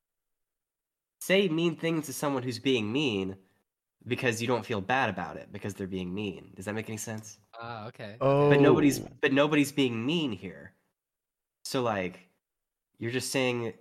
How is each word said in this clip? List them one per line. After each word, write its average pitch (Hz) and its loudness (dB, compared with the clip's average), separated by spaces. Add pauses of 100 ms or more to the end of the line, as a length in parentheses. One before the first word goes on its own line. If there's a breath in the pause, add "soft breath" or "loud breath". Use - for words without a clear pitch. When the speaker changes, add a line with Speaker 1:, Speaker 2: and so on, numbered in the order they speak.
(1200)
Speaker 1:
say 196 2
mean 165 2
things 160 -2
to 135 -10
someone 135 -2
who's 123 -4
being 110 2
mean 101 0 (720)
because 113 -2
you 117 -2
don't 117 0
feel 107 -4
bad 123 0
about 92 -6
it - -14
because 101 -8
they're 98 -8
being 90 -6
mean. 101 -6
Does 95 -14
that 104 -4
make 110 -6
any 110 -8
sense? 110 -10 (220)
Speaker 2:
Ah, 117 -12
okay. 113 -14
Speaker 3:
Oh. 139 4
Speaker 1:
But 143 8
nobody's, 147 6 (200)
but 143 2
nobody's 147 4
being 117 0
mean 151 -2
here. 82 -12 (920)
So, 131 -2
like, 98 -2 (720)
you're 117 -6
just 123 -4
saying 123 0